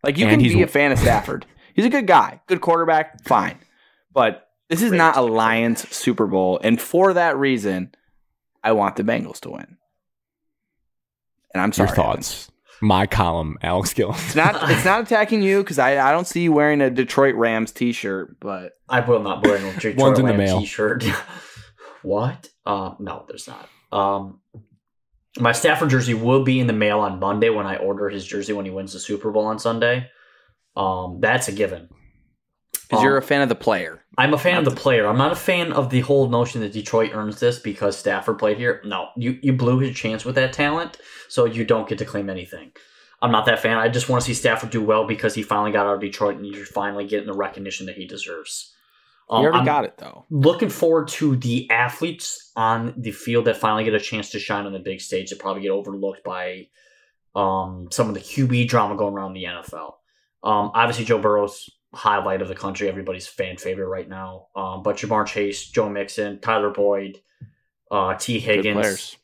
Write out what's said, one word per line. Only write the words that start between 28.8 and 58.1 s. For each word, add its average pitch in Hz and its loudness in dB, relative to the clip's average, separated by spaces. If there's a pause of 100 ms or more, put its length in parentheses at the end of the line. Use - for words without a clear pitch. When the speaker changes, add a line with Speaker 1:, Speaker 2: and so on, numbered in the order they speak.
Speaker 3:
the 92 -12
Super 104 -6
Bowl 107 2
on 110 -4
Sunday. 120 0 (680)
Um, 92 -4
that's 117 0
a - -8
given. 95 -4 (1000)
Speaker 1:
'Cause 107 4
you're 135 4
Speaker 3:
Um, 135 0
Speaker 1:
a - -12
fan 143 2
of 135 2
the 113 2
player. 90 -2 (180)
Speaker 3:
I'm 139 2
a 139 2
fan 180 2
Speaker 1:
Not 175 2
Speaker 3:
of 151 0
the 135 4
Speaker 1:
the - -12
Speaker 3:
player. 120 2
I'm 110 0
not 147 2
a - -2
fan 175 -2
of 131 0
the 127 2
whole 135 2
notion 120 0
that 104 -6
Detroit 107 -2
earns 107 -6
this 120 0
because 101 -4
Stafford 101 -2
played 107 0
here. 120 -2
No, 92 -6
you, 123 -2
you 139 2
blew 123 2
his 131 -2
chance 110 -6
with 151 -4
that 131 0
talent, 156 -2 (300)
so - 0
you 113 0
don't 110 2
get 104 -4
to 107 -6
claim 101 -8
anything. 90 -12 (500)
I'm 120 2
not 110 2
that 113 4
fan. 113 0
I 113 2
just 123 -4
wanna 123 2
see 123 -4
Stafford 113 0
do 113 -2
well 107 2
because 107 -4
he 110 -6
finally 104 -2
got 101 2
out 101 2
of 95 -6
Detroit, 101 -4
and 101 -12
you're 98 -14
finally 101 -6
getting 104 -4
the 101 -8
recognition 98 -8
that 90 -14
he 92 -14
deserves. - -14 (580)
Speaker 1:
You 113 -2
Speaker 3:
Um, 117 4
Speaker 1:
already 151 4
Speaker 3:
I'm 131 2
Speaker 1:
got 143 2
it, - -8
though. - -20
Speaker 3:
looking 156 2
forward 165 2
to 147 0
the 123 -2
athletes - -4
on 117 -2
the 110 -10
field 117 -2
that 113 2
finally 110 0
get 110 0
a 104 0
chance 104 -8
to 107 -8
shine 101 -6
on 98 -10
the 95 -10
big 95 -10
stage 95 -6
that - -14
probably 98 -6
get 98 -2
overlooked 98 -6
by, 92 -10 (680)
um, 92 -2
some 117 0
of 104 -6